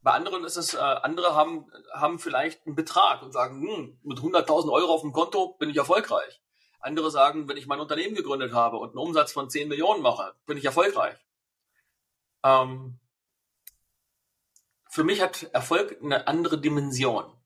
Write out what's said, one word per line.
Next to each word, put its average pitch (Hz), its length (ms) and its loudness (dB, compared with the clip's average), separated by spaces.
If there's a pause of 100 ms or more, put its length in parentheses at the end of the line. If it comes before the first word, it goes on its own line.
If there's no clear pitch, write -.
Bei 131 100 6
anderen 175 320 0
ist 170 120 -8
es, 165 180 -4
äh, - 40 -4
andere 151 560 0
haben, 156 360 0 (220)
haben 156 260 -2
vielleicht 143 480 -4
einen 147 100 -6
Betrag 160 460 2
und 131 100 -18
sagen, 127 280 -2
„Hm, 175 420 -8
mit 127 180 -10
hunderttausend 165 520 2
Euro 160 220 4
auf 156 80 -2
dem 147 100 -8
Konto 170 460 0
bin 156 100 -4
ich 147 80 -4
erfolgreich.“ 147 640 0 (400)
Andere 156 300 -2
sagen, 147 380 2
„Wenn 139 80 -6
ich 135 100 -12
mein 143 140 -4
Unternehmen 160 340 -4
gegründet 135 400 -4
habe 117 240 2
und 117 120 -8
einen 127 80 -12
Umsatz 156 340 2
von 135 180 -6
zehn 147 180 -4
Millionen 165 340 0
mache, 98 320 0 (120)
bin 147 100 -6
ich 139 80 -10
erfolgreich.“ 143 540 2 (1200)
Ähm, 131 580 2 (1900)
für 156 160 -2
mich 196 160 2
hat 185 220 0 (100)
Erfolg 170 500 0
eine 139 240 0
andere 160 320 0
Dimension. 139 880 -2